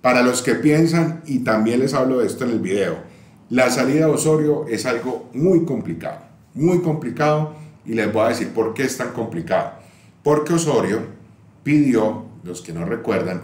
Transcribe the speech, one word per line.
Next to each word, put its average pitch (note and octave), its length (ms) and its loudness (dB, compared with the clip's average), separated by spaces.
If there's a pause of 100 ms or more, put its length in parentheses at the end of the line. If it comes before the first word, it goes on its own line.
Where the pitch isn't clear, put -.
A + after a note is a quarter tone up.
para B2 220 4
los B2 180 2
que A#2+ 140 2
piensan, D#3+ 680 2
y C3 140 -2
también A2+ 400 2
les C#3 140 0
hablo C3 260 2
de G#2+ 80 2
esto - 160 -4
en A#2+ 80 -2
el G#2+ 80 0
video, F#2+ 380 -2 (520)
la B2 200 4
salida C#3+ 380 2
de D3+ 40 4
Osorio D3+ 560 2
es A2+ 180 -4
algo A#2+ 480 -6
muy E3 320 4
complicado, F2+ 560 -6 (320)
muy E3+ 280 2
complicado, D3+ 760 -2 (300)
y A2+ 80 -8
les G#2 180 0
voy A2 140 2
a A#2+ 40 2
decir A#2 200 -4
por A2 240 -2
qué C3+ 100 -2
es B2+ 140 -4
tan A#2+ 160 -6
complicado. F#2 600 -4 (500)
Porque D3+ 300 2
Osorio A#2 520 0 (580)
pidió, B2+ 600 2 (180)
los F2 180 -12
que E2+ 120 -14
no E2 120 -6
recuerdan, F#2 580 -4